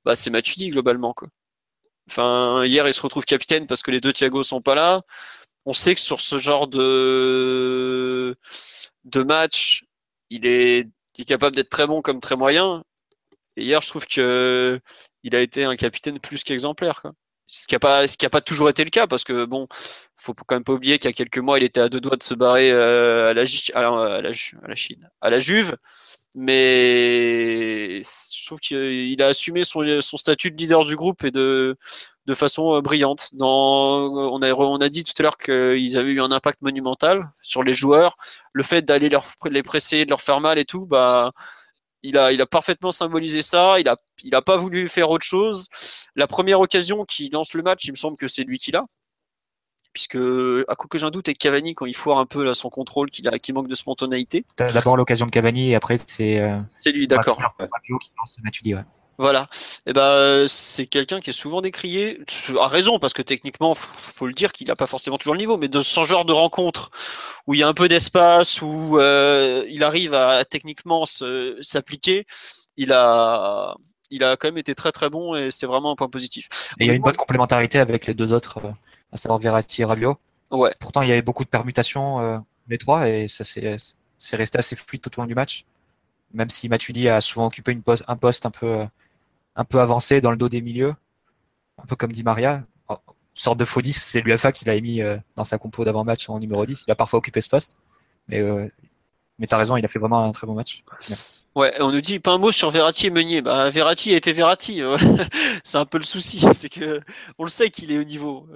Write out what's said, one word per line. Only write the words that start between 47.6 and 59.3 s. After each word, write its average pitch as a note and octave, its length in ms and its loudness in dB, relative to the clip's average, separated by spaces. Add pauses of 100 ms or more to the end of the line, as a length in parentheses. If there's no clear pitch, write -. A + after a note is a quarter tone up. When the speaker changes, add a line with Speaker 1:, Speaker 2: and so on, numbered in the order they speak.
Speaker 1:
match, F#3 220 -2
il C#3+ 80 -10
me C3 40 -14
semble D#3 200 -8
que C3+ 100 -8
c'est - 160 -6
lui B2+ 160 -8
qui - 140 -8
l'a. G3+ 140 -2 (1080)
Puisque, - 240 -8
à B2+ 580 0
coup - 140 -10
que E3 100 -6
j'ai D3+ 80 -4
un D#3 60 -4
doute, F#3 160 -8
avec D3 100 -6
Cavani, D3+ 380 0
quand C3+ 100 -10
il B2 80 -8
foire C#3+ 240 2
un C3 80 2
peu C#3+ 160 -6
là, C3 100 0
son B2 160 -6
contrôle, C3+ 420 -4
qu'il B2 180 -8
a, A2+ 100 -2
qu'il - 160 -8
manque C3+ 140 -4
de B2+ 80 -8
spontanéité. C3 680 -4 (120)
Speaker 2:
T'as B2 160 0
d'abord B2+ 240 4
l'occasion A#2+ 280 2
de A#2 60 -4
Cavani A#2+ 400 2
et A#2 60 4
après, A#2 280 0
c'est, G#2+ 360 0
euh, G#2 180 0 (180)
Speaker 1:
C'est - 140 -2
lui, C#3+ 160 -2
d'accord. B2 300 2
Speaker 2:
Draxler, B2 100 -2 (100)
c'est - 160 -10
Rabiot - 260 -8
qui - 200 -12
lance A#2+ 240 -12
Matuidi, A2 320 -6
ouais. F#2+ 80 -6 (360)
Speaker 1:
Voilà. C3+ 280 2 (400)